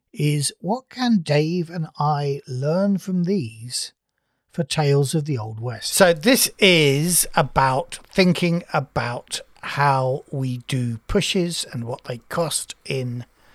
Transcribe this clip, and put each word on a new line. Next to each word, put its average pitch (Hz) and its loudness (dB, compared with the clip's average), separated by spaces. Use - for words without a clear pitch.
is, 147 0
what 240 -4
can 240 2
Dave 156 0
and 165 -6
I 143 0
learn 170 0
from 180 -2
these 123 -4
for 170 -4
Tales 143 2
of 156 0
the 147 -2
Old 110 -8
West? 123 -8
So 180 6
this 185 2
is 160 4
about 135 0
thinking 175 2
about 127 -4
how 135 0
we 131 -4
do 120 -2
pushes 175 0
and 120 -6
what 123 -10
they 123 -10
cost - -4
in 123 -6